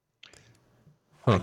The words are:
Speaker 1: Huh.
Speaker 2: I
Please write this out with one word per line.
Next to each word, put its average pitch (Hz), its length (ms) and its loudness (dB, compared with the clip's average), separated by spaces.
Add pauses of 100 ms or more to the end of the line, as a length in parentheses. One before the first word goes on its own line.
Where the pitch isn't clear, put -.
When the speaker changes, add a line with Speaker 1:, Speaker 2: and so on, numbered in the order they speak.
(1200)
Speaker 1:
Huh. 104 140 2
Speaker 2:
I - 40 -2